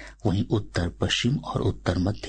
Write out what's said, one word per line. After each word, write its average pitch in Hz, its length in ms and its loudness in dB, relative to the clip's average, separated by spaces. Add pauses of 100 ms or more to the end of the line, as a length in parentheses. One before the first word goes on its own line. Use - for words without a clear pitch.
(260)
वहीं 98 200 2
उत्तर 95 420 0
पश्चिम 117 480 0
और - 240 -2
उत्तर - 380 0
मध्य 101 300 0